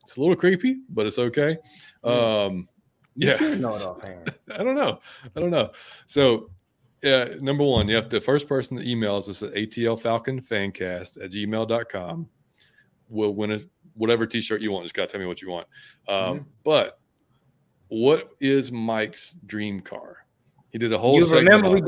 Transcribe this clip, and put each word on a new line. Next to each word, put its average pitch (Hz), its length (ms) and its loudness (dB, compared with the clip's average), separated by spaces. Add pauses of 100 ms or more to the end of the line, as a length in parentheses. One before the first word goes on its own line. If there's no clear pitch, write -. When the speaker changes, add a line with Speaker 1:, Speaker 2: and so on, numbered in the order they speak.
Speaker 1:
it's - 160 -20
a 127 40 -4
little 180 140 2
creepy, 190 540 2
but 107 160 -2
it's 107 140 -4
okay. 147 380 0 (460)
Speaker 2:
Mm. 113 440 2
Speaker 1:
Um, 92 220 -8 (460)
Speaker 2:
You 139 140 2
Speaker 1:
yeah. 135 80 4
Speaker 2:
should 302 220 0
know 117 160 -4
it 101 80 -8
offhand. 90 500 -12 (100)
Speaker 1:
<laughs> - 80 -16
I 208 120 -6
don't 262 120 -2
know. 277 240 -2 (360)
I 147 40 -6
don't 175 120 0
know. 151 200 0 (360)
So, 127 440 4 (520)
yeah, 131 380 2
number 143 220 0
one, 117 260 2
you 110 60 2
have 113 140 0
the 110 120 0
first 143 260 0
person 127 300 -4
to 113 120 -8
email 110 260 -2
us 98 120 -4
is 101 160 -10
at 101 120 -8
A 104 100 -4
T 117 200 -4
L 113 120 0
Falcon 117 440 -4
Fancast 92 840 -6
at 95 80 -14
gmail 107 360 -4
dot 117 220 -2
com. 92 380 -10 (840)
We'll 107 260 -2
win 104 160 -4
a, 107 80 -4 (340)
whatever 113 320 2
t-shirt 110 360 -4
you 107 100 -2
want. 90 140 -4
Just 85 100 -16
gotta 92 160 -2
tell 101 100 -8
me 90 60 -6
what 90 140 -8
you 92 80 -12
want. 87 180 -8 (400)
Um, 98 80 -2 (240)
Speaker 2:
Mm-hmm. 147 40 -14 (200)
Speaker 1:
but 120 360 0 (920)
what 127 500 2
is 135 320 2
Mike's 113 640 -4 (100)
dream 104 340 -6
car? - 460 -16 (460)
He 120 80 -10
did 113 120 0
a 110 60 2
whole 123 180 4
Speaker 2:
You 170 60 10
Speaker 1:
segment 160 240 6
Speaker 2:
remember 196 240 8
we 190 120 6
Speaker 1:
on - 60 0